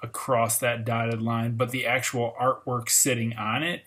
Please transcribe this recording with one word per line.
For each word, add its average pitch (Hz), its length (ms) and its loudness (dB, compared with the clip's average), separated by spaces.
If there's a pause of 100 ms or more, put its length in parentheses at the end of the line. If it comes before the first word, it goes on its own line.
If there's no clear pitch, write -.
across 117 560 0
that 117 260 0
dotted 117 380 0
line, 117 340 0
but 117 140 0
the 127 160 -2
actual 120 540 0
artwork 123 480 0
sitting 117 480 2
on 110 260 -2
it 170 240 -4